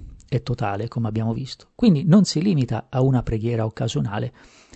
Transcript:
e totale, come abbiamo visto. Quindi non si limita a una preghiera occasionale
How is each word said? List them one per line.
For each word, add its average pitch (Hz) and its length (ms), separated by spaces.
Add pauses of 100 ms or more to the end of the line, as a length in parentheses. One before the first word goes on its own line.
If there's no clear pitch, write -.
(300)
e 123 140
totale, 107 440
come 117 200
abbiamo 110 260
visto. - 400
Quindi 180 300
non 185 220
si 156 180
limita 139 460
a 131 120
una 131 220
preghiera 113 420
occasionale 120 680 (440)